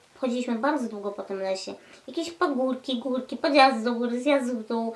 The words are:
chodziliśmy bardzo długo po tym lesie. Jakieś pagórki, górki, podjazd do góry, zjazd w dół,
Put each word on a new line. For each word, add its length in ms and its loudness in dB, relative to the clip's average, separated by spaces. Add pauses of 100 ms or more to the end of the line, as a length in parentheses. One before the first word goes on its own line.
(200)
chodziliśmy 340 -2
bardzo 340 0
długo 220 -6
po 120 -10
tym 160 -8
lesie. 360 -4 (320)
Jakieś 240 -6
pagórki, 680 0
górki, 380 -4
podjazd 480 6
do 100 0
góry, 260 -2
zjazd 340 2
w 140 -8
dół, 280 -2